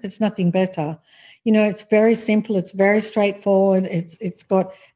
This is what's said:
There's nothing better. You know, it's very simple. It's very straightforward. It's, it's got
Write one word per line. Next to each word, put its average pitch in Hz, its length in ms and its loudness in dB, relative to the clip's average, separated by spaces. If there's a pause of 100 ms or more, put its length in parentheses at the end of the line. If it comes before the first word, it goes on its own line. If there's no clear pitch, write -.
There's 196 200 -8
nothing 202 300 0
better. 180 460 -2 (460)
You 226 80 0
know, 214 120 4
it's 214 200 -4
very 220 320 4
simple. 214 400 0
It's 180 160 -4
very 202 300 2
straightforward. 196 840 0
It's, 170 320 -6
it's 185 240 -10
got 190 300 -2 (220)